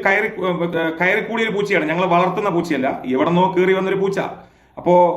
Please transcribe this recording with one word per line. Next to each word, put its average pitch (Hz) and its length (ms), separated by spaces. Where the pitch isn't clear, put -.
കയറി, 208 280
ഏർ, 180 80
കയറിക്കൂടിയൊരു 214 560
പൂച്ചയാണ്, 196 340
ഞങ്ങൾ 175 160
വളർത്തുന്ന 180 440
പൂച്ചയല്ല, 165 380
എവിടെന്നോ 170 300
കയറി 185 220
വന്നൊരു 190 240
പൂച്ച. 190 180
അപ്പോൾ 175 220